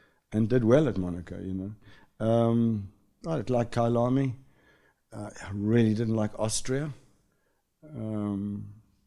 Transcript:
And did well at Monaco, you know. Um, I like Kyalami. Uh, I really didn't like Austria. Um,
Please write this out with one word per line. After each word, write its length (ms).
And 160
did 160
well 240
at 100
Monaco, 420
you 140
know. 720
Um, 680
I 100
like 240
Kyalami. 640
Uh, 180
I 100
really 420
didn't 220
like 220
Austria. 520
Um, 680